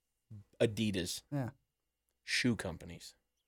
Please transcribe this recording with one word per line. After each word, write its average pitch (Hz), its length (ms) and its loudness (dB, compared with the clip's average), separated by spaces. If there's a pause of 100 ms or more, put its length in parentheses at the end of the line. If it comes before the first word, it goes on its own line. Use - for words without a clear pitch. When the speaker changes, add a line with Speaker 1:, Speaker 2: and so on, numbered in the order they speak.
(600)
Speaker 1:
Adidas. 104 600 2 (100)
Speaker 2:
Yeah. 135 180 -2 (720)
Speaker 1:
Shoe - 320 2
companies. 85 600 -8 (320)